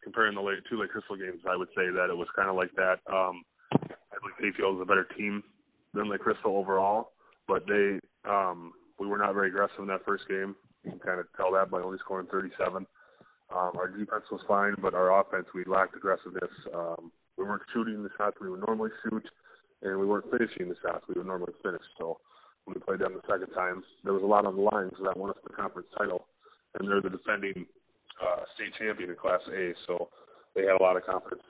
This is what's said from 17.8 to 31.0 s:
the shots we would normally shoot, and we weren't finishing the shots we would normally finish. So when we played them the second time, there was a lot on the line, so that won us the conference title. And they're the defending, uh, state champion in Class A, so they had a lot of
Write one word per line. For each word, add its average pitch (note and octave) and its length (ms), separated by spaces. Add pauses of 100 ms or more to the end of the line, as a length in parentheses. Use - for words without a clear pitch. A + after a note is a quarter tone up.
the G2 140
shots G#2 220
we F#2+ 120
would F#2 100
normally A2 300 (120)
shoot, - 260 (540)
and F#2+ 160
we G2 80
weren't G2+ 240
finishing A2+ 380
the F2 80
shots E2+ 320
we F#2 60
would F2+ 120
normally F2+ 360
finish. F2+ 200 (160)
So E2 220 (440)
when F#2 100
we F2 60
played F#2+ 200
them F#2 140
the F2+ 120
second F#2+ 280
time, F#2 280 (220)
there G2+ 80
was F#2+ 100
a G2+ 40
lot G#2 180
on F#2+ 100
the G2 80
line, G2+ 340
so F#2+ 80
that F#2 120
won G2 140
us - 120
the - 120
conference F#2 420
title. F#2 320 (460)
And G2 140
they're G2+ 120
the F#2+ 100
defending, F#2+ 560 (540)
uh, F2+ 240 (100)
state G#2 200
champion G2+ 360
in F2 60
Class F2+ 320
A, F2 260 (120)
so F2 220 (460)
they F#2+ 120
had F#2+ 100
a F#2+ 60
lot F#2 140
of F#2 80